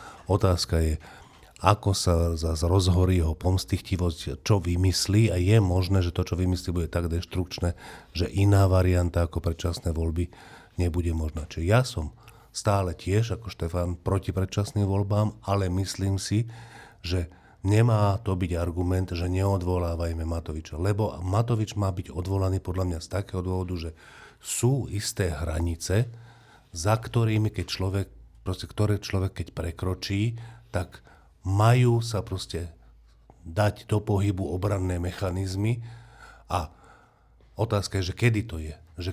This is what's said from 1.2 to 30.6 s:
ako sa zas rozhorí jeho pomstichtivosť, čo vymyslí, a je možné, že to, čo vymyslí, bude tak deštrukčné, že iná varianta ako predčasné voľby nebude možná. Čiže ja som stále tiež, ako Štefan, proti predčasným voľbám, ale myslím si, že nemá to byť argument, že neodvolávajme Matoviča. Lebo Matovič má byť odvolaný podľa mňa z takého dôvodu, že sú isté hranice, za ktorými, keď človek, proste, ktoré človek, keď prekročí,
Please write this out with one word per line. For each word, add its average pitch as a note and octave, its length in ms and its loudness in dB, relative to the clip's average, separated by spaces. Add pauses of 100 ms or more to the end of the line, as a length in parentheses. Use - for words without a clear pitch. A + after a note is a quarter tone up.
ako G2 320 4
sa E2+ 480 2
zas D#2+ 240 -2
rozhorí F2+ 560 4
jeho D#2 160 2
pomstichtivosť, F2+ 1040 -2
čo G2+ 240 2
vymyslí, F#2+ 640 2
a F2+ 80 0
je F#2+ 240 6
možné, F#2 400 2
že F2 80 2
to, F2+ 160 -2
čo F2 160 -2
vymyslí, F2+ 320 0
bude E2+ 160 -2
tak F2 240 -2
deštrukčné, F2 640 -2 (400)
že E2 160 -2
iná G2 320 6
varianta F2+ 640 4
ako - 160 -6
predčasné E2+ 480 -4
voľby E2 400 -2 (480)
nebude E2+ 320 0
možná. D#2 320 -4
Čiže E2 240 -8
ja A#2+ 160 4
som - 320 -8 (380)
stále G2 400 0
tiež, G#2 400 0
ako - 160 -10
Štefan, F2 480 -4
proti F#2+ 320 -2
predčasným G2+ 560 0
voľbám, G2+ 560 0
ale G2 320 0
myslím F#2+ 480 -2
si, A2 240 0 (560)
že F2 240 -2 (400)
nemá G#2 560 6
to F#2+ 160 -2
byť F2+ 160 -2
argument, F2 560 0
že E2+ 160 -4
neodvolávajme F2 960 0
Matoviča. D#2+ 560 -6
Lebo G2 400 0
Matovič G#2+ 560 0
má G2 160 0
byť F2+ 240 -8
odvolaný F#2+ 480 0
podľa F2+ 320 -2
mňa D#2+ 80 -6
z - 80 -14
takého F#2+ 320 -4
dôvodu, F#2 320 -4 (140)
že - 20 -8 (480)
sú A#2+ 480 0
isté G2 480 -2
hranice, E2 800 0 (580)
za F2 240 0
ktorými, A2 560 2
keď E2+ 160 -4
človek, F#2+ 400 -2 (400)
proste, - 240 -6
ktoré G#2 320 0
človek, F#2+ 400 -2
keď - 80 -8
prekročí, G2 880 -4 (320)